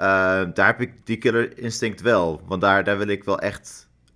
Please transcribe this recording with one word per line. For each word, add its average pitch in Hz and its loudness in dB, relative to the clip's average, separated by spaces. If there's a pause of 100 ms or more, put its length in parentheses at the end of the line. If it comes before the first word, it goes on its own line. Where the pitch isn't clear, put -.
(540)
daar 98 2
heb 113 0
ik - -8
die 113 -4
killerinstinct 113 -2
wel. 90 0
Want 90 -4
daar, 98 4
daar 101 0
wil 101 -2
ik 101 -4
wel - -2
echt - -8 (260)